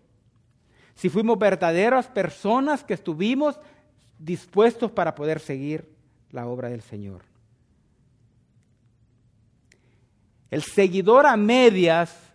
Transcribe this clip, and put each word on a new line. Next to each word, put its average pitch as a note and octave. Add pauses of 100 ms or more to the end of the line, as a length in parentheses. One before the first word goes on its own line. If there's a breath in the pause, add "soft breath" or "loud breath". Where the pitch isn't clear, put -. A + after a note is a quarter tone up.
(960 soft breath)
Si -
fuimos G#3+
verdaderas G3+
personas A#3
que -
estuvimos B3 (580 soft breath)
dispuestos G3+
para E3
poder D#3
seguir D3+ (440)
la B2
obra B2
del A#2+
Señor. G2+ (3250)
El D3
seguidor G3
a B3+
medias G#3 (160)